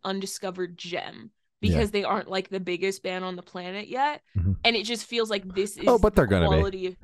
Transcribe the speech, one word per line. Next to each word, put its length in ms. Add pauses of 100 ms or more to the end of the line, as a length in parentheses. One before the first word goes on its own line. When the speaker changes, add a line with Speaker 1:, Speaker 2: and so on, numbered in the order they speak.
Speaker 1:
undiscovered 720
gem 520 (300)
Speaker 2:
Yeah. 120
Speaker 1:
because 180
they 140
aren't, 240
like, 200
the 120
biggest 420
band 220
on 120
the 60
planet 460
yet. 340 (140)
Speaker 2:
Mm-hmm. 160 (120)
Speaker 1:
And 120
it 80
just 220
feels 240
like 240
this 220
is 100
Speaker 2:
Oh, 120
but 160
they're 120
Speaker 1:
the 40
Speaker 2:
gonna 180
be. 80
Speaker 1:
quality 300
of, 180